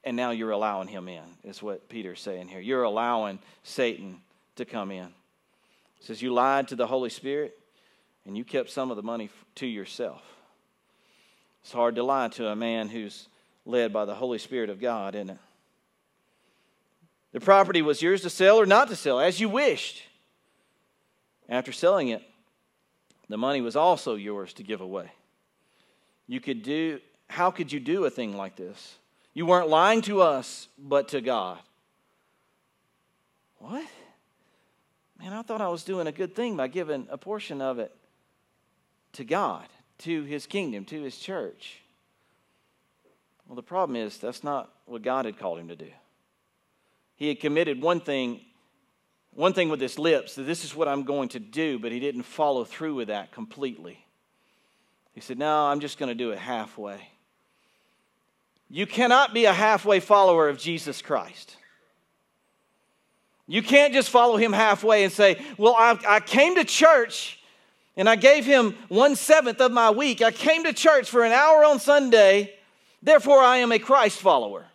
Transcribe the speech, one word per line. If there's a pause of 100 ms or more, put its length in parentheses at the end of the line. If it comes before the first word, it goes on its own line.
And
now
you're
allowing
him
in, (220)
is
what
Peter's
saying
here.
You're
allowing (240)
Satan (360)
to
come
in.
It
says,
"You
lied
to
the
Holy
Spirit, (680)
and
you
kept
some
of
the
money
f-, (100)
to
yourself." (1400)
It's
hard
to
lie
to
a
man
who's (360)
led
by
the
Holy
Spirit
of
God,
isn't
it? (1900)
"The
property
was
yours
to
sell
or
not
to
sell,
as
you
wished. (1500)
After
selling
it, (1040)
the
money
was
also
yours
to
give
away." (1160)
You
could
do, (280)
how
could
you
do
a
thing
like
this? (380)
You
weren't
lying
to
us, (100)
but
to
God. (2000)
What? (1300)
Man,
I
thought
I
was
doing
a
good
thing
by
giving
a
portion
of
it (1160)
to
God, (320)
to
his
kingdom,
to
his
church. (1600)
Well,
the
problem
is
that's
not (140)
what
God
had
called
him
to
do. (1300)
He
had
committed
one
thing, (880)
one
thing
with
his
lips,
that
this
is
what
I'm
going
to
do,
but
he
didn't
follow
through
with
that
completely. (1120)
He
said,
"No,
I'm
just
gonna
do
it
halfway." (1600)
You
cannot
be
a
halfway
follower
of
Jesus
Christ. (1900)
You
can't
just
follow
him
halfway
and
say, (140)
"Well,
I,
I
came
to
church (560)
and
I
gave
him (120)
one-seventh
of
my
week.
I
came
to
church
for
an
hour
on
Sunday, (440)
therefore
I
am
a
Christ
follower."